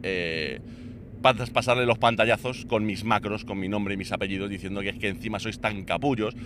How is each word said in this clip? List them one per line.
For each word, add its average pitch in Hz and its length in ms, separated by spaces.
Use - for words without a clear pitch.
eh, 82 580
pa-, 131 120
pasarle 123 520
los 117 120
pantallazos 117 680
con 110 200
mis 95 180
macros, 107 400
con 98 140
mi 92 100
nombre 101 260
y - 20
mis 95 160
apellidos, 98 380
diciendo 95 300
que 98 100
es - 80
que 107 100
encima 98 300
sois 107 220
tan 104 240
capullos 107 500